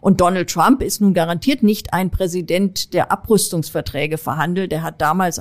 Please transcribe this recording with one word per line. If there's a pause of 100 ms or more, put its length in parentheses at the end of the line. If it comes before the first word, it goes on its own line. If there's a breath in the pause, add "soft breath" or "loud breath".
Und
Donald
Trump
ist
nun
garantiert
nicht
ein
Präsident,
der
Abrüstungsverträge
verhandelt.
Er
hat
damals